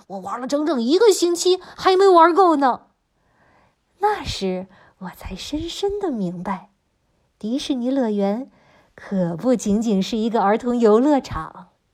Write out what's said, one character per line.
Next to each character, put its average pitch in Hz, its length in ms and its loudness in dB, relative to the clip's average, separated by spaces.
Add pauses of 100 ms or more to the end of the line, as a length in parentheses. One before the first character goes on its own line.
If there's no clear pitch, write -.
我 190 120 -12
玩 196 220 -12
了 254 60 -10
整 285 180 -2
整 294 160 -2
一 254 180 2
个 453 140 6
星 349 220 -2
期 359 260 0 (160)
还 381 200 2
没 392 120 6
玩 339 260 8
够 330 220 4
呢。 262 300 0 (1120)
那 403 260 -2
时 185 420 -6 (320)
我 180 120 -14
才 - 260 -14
深 311 320 -10
深 403 320 -6
的 381 100 -4
明 180 320 -6
白， 185 280 -10 (680)
迪 226 200 -6
士 294 160 -6
尼 247 160 -4
乐 269 180 0
园 208 420 -2 (440)
可 175 420 -4
不 233 180 0
仅 214 280 -2
仅 208 200 0
是 226 140 -6
一 220 140 -2
个 220 100 0
儿 196 160 2
童 240 220 -2
游 220 200 6
乐 277 220 2
场 - 480 -12 (260)